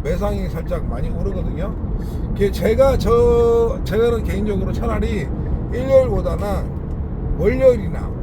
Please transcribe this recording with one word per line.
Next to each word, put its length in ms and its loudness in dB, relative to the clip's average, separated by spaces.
매상이 460 0
살짝 360 -4
많이 240 -2
오르거든요. 640 -2
그게 180 0
제가, 460 2
저, 840 2
제가는 400 0
개인적으로 480 -2
차라리 560 -2
일요일보다는 1600 0
월요일이나 720 2